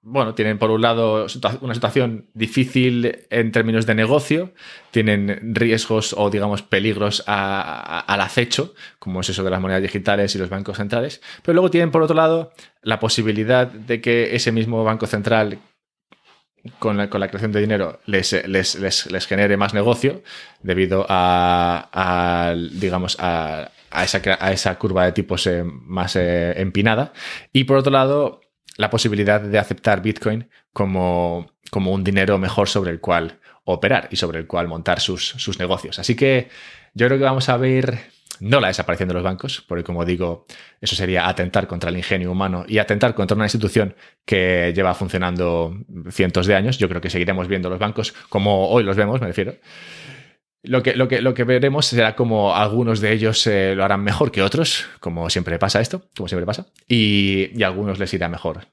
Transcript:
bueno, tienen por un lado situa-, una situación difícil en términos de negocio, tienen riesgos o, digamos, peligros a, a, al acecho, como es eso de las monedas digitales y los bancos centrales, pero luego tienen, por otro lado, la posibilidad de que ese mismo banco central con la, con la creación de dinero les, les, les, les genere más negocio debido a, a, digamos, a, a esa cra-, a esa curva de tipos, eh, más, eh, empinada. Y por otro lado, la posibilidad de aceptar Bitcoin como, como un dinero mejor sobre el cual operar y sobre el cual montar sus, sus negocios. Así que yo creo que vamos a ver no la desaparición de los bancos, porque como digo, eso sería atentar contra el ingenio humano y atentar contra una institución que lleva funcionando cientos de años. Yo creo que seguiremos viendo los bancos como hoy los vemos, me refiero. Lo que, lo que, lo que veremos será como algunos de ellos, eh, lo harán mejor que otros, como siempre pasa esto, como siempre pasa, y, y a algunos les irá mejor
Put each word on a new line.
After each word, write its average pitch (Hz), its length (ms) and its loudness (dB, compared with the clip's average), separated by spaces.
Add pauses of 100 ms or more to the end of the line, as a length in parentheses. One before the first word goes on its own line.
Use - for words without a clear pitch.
bueno, 117 260 -2
tienen 107 240 0
por 110 120 2
un 110 120 2
lado 113 460 2
situa-, 127 340 -4
una 120 120 -6
situación 120 600 -2
difícil 123 960 0
en 113 200 2
términos 113 360 2
de 113 80 2
negocio, 143 600 0 (360)
tienen 104 640 0
riesgos 110 600 0
o, 104 140 2
digamos, 101 320 0
peligros 104 640 0
a, 98 340 -2
a, 80 400 -8
al - 200 -2
acecho, 120 540 -2 (240)
como 92 220 -6
es 92 80 -4
eso 98 140 -4
de 92 80 0
las 92 100 -2
monedas 95 220 0
digitales 101 520 0
y 101 40 -4
los 90 100 -4
bancos 98 280 -8
centrales, 117 440 -6 (220)
pero 170 120 2
luego 180 160 4
tienen, 170 200 2
por 165 120 4
otro 156 120 2
lado, 160 380 2 (300)
la 110 180 -2
posibilidad 110 680 2
de 117 340 -6
que 117 360 2
ese 117 160 0
mismo 113 320 0
banco 110 220 0
central 107 520 0 (1200)
con 107 180 0
la, 101 140 -2
con 101 100 -2
la 98 80 -2
creación 104 240 -4
de 104 80 2
dinero 101 460 0
les, 95 260 0 (140)
les, 95 300 0
les, 95 340 -4
les 90 160 -4
genere 101 300 2
más 101 180 0
negocio 120 480 0 (400)
debido 92 460 0
a, 90 840 2
a, 87 640 0
digamos, 90 640 -4
a, 80 520 -4 (200)
a 85 140 -2
esa 92 180 -2
cra-, 95 180 0
a 95 120 0
esa 95 260 -2
curva 92 260 2
de 90 80 2
tipos, 92 340 -2
eh, 87 180 0
más, 85 520 -6
eh, 87 440 0
empinada. 107 520 0 (400)
Y 131 120 4
por 139 120 4
otro 135 160 2
lado, 135 480 2 (380)
la 104 120 0
posibilidad 104 500 2
de 104 180 0
aceptar 101 440 0
Bitcoin 110 480 -2 (220)
como, 87 800 -2 (180)
como 95 220 0
un 98 120 0
dinero 98 320 2
mejor 95 320 0
sobre 92 220 -2
el 82 100 -8
cual 85 380 0 (260)
operar 92 460 0
y 90 60 -6
sobre 80 240 -4
el 80 60 -10
cual 85 220 -2
montar 82 320 -2
sus, - 300 -4
sus - 280 -8
negocios. 90 400 -4
Así 113 160 -2
que 131 360 2 (440)
yo 190 120 2
creo 139 120 2
que 139 60 2
vamos 131 240 0
a 127 80 2
ver 131 600 0 (220)
no 120 220 2
la 95 80 2
desaparición 90 400 -2
de 87 60 -2
los 90 80 -2
bancos, 92 440 -6
porque 87 160 -4
como 87 220 -4
digo, 87 400 -4 (380)
eso - 120 -2
sería 92 320 0
atentar 92 400 0
contra 85 220 -6
el 87 80 -2
ingenio 90 340 -2
humano 92 380 -2
y 107 80 0
atentar 107 380 2
contra 98 200 0
una 107 120 2
institución 104 500 0 (300)
que 90 500 2
lleva 92 160 2
funcionando 87 840 -2 (360)
cientos 92 360 0
de 101 80 4
años. 110 220 2
Yo 107 100 2
creo 85 140 -4
que 90 80 -6
seguiremos 90 400 -2
viendo 92 220 -2
los 92 80 -6
bancos 107 340 -4 (160)
como 98 400 2
hoy 113 160 4
los 98 100 0
vemos, 107 280 0
me 95 60 -4
refiero. 98 280 -4 (1080)
Lo 127 200 0
que, - 140 2
lo 127 120 2
que, 120 140 0
lo 127 100 2
que 120 120 0
veremos 135 420 2
será 113 300 2
como 107 380 2
algunos 110 460 2
de 107 120 2
ellos, 110 340 2
eh, 98 280 2
lo 98 100 2
harán 98 180 2
mejor 104 300 2
que 95 100 0
otros, 143 420 0 (160)
como 85 300 -6
siempre 87 280 -2
pasa 98 220 2
esto, 180 340 -6
como 90 140 -8
siempre 87 160 -4
pasa, 107 220 -6 (220)
y, 101 680 2
y 110 60 0
a 95 60 2
algunos 95 320 -4
les 92 120 -4
irá 87 160 -2
mejor 85 440 -8